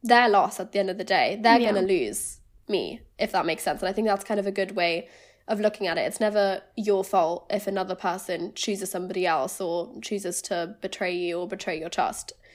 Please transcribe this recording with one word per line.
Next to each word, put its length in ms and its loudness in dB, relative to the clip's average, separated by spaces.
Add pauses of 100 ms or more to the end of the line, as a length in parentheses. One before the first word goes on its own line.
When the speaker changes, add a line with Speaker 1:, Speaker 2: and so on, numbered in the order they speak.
Speaker 1:
their 240 6
loss 320 4
at 140 -8
the 60 0
end 100 0
of 80 -4
the 80 -6
day. 360 2
They're 180 8
Speaker 2:
Yeah. 120 2
Speaker 1:
gonna 160 2
lose 540 -2 (260)
me, 320 -2 (180)
if 140 -2
that 140 0
makes 180 -2
sense. 180 -2
And 60 -2
I 60 -2
think 140 0
that's 180 0
kind 160 -2
of 40 -2
a 60 -2
good 240 -2
way 320 0 (400)
of 140 -2
looking 260 0
at 100 0
it. 40 2
It's 180 -2
never 420 2 (140)
your 300 2
fault 440 0
if 160 -2
another 300 -2
person 580 -4
chooses 380 -4
somebody 340 -4
else 360 0
or 400 -4
chooses 420 -6
to 380 -4
betray 340 -4
you 240 -2
or 80 -6
betray 320 -6
your 100 -8
trust. 440 -4 (220)